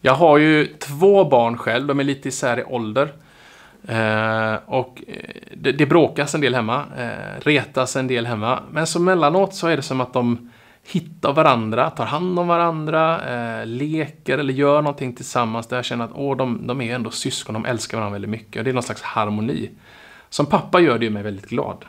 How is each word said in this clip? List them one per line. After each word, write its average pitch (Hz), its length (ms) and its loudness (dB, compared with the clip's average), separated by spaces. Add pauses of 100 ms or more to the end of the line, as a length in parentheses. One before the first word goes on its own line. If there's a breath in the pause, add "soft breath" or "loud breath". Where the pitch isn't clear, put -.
Jag 131 140 4
har 151 240 8
ju 151 280 4
två 190 580 4
barn 120 340 4
själv, 123 280 -2
de 143 140 0
är 139 40 0
lite 139 240 -4
isär 123 320 -2
i - 40 -4
ålder. 123 480 -2 (760 loud breath)
Eh, 110 680 0 (120)
och, - 400 -6
eh, - 80 -16 (400)
det, - 180 -2
det 147 140 4
bråkas 143 480 4
en 156 60 0
del 127 140 2
hemma, 123 300 0 (140)
eh, 101 420 -10
retas 135 560 0
en 131 100 0
del 120 200 0
hemma. 120 440 -2
Men 156 160 -2
så 175 140 -2
mellanåt 180 540 2
så - 120 -4
är 165 100 2
det 135 60 -2
som 131 180 -2
att 127 120 -4
de 120 380 0 (340 loud breath)
hittar - 480 -4
varandra, 127 580 2
tar - 160 -6
hand 175 320 -2
om 175 100 -2
varandra, 160 720 2 (400)
eh, 113 60 -8
leker 143 720 -4
eller 135 160 -2
gör 143 280 4
någonting 143 300 -4
tillsammans 117 540 -4
där 127 100 -6
jag 120 80 -4
känner 120 200 -4
att, 107 100 -10
åh, 139 220 -4
de, 127 300 -2
de 127 140 -4
är 120 140 -4
ändå 117 160 -6
syskon, - 440 -8
de 110 120 -6
älskar 113 320 -4
varandra 104 140 -4
väldigt 101 180 -8
mycket. - 260 -10
Och 110 80 -6
det 131 60 0
är 127 40 -2
någon 123 80 0
slags 127 200 -10
harmoni. 107 680 -4 (600 loud breath)
Som 147 160 0
pappa 180 340 2
gör 135 180 4
det 113 60 -2
ju 113 60 -2
mig 104 120 -6
väldigt 101 240 -10
glad. 117 420 -6